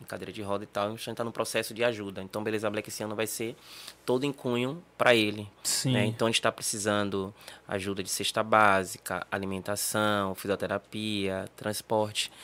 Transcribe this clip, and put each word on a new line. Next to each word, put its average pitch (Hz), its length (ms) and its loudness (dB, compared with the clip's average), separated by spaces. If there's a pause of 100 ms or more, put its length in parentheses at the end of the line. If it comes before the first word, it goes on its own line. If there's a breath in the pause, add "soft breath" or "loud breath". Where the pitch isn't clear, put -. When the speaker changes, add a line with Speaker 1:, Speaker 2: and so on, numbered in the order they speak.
Speaker 1:
em - 40 -20
cadeira 95 280 -8
de 110 100 -10
roda 101 200 -2
e 107 60 -10
tal, 101 220 0
e 113 40 -6
a - 20 -8
gente 117 160 -8
tá 117 120 -4
no 113 80 -4
processo 113 420 -2
de 107 80 -2
ajuda. 104 400 0
Então, 95 180 -6
Beleza 107 300 0
Black 107 180 -4
esse 110 140 -8
ano 107 140 -4
vai 110 100 0
ser 117 300 -6 (500 loud breath)
todo 127 160 4
em 143 100 0
cunho 127 480 -2 (160)
pra 123 160 8
ele, 104 360 4 (160)
Speaker 2:
Sim. - 280 0
Speaker 1:
né? 104 140 4
Então, 117 220 2
a - 20 4
gente 113 100 4
tá 113 120 2
precisando 101 840 0 (320 loud breath)
ajuda 98 340 -4
de 90 80 -6
cesta - 360 0
básica, 98 840 4
alimentação, 101 1080 0
fisioterapia, 98 1120 -2 (100)
transporte. 107 760 -2 (140)